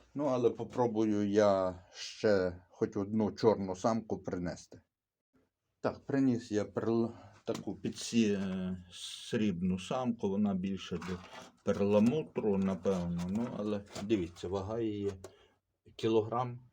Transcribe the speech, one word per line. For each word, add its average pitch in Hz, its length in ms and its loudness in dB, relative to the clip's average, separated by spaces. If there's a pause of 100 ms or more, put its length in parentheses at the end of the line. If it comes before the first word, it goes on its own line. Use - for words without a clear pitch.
(140)
Ну, 143 120 -4
але 123 240 2
попробую 107 800 0
я 98 640 4
ще 92 760 0
хоч - 280 -2
одну 104 340 0
чорну 98 440 2
самку 113 420 0
принести. 90 640 -6 (1000)
Так, - 240 -2
приніс 131 460 2
я 104 120 2
перл-, 113 480 0 (340)
таку 107 300 -4
підсі-, 110 580 0
е, 92 440 -4 (140)
срібну 95 880 -2
самку, 123 500 -2
вона 101 240 2
більше 92 440 -4
до 90 200 -6 (460)
перламутру, 104 920 4
напевно. 92 720 0
Ну, 113 180 -2 (100)
але 104 240 -2 (220)
дивіться, 95 440 -2
вага 98 320 -4
її 104 320 -2 (840)
кілограм 117 640 0 (140)